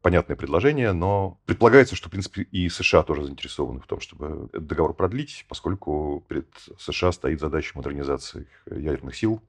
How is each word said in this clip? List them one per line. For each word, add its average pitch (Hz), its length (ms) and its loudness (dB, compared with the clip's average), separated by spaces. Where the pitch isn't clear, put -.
понятное 85 340 2
предложение, 110 560 0
но 95 540 -2
предполагается, 117 500 8
что, - 140 -10
в - 20 -20
принципе, 95 300 -6
и 90 160 0
С 85 140 -6
Ш 92 180 6
А 78 40 6
тоже 73 200 -4
заинтересованы 67 560 -8
в - 60 -18
том, - 140 -8
чтобы - 520 -12
этот 80 140 -10
договор 78 300 0
продлить, 117 520 -4
поскольку 76 800 -6
перед 73 200 -6
С - 120 -10
Ш 90 160 0
А 90 40 4
стоит 78 280 -4
задача 78 360 -4
модернизации 69 720 -6
их - 80 -10
ядерных 67 400 -6
сил, 110 340 -2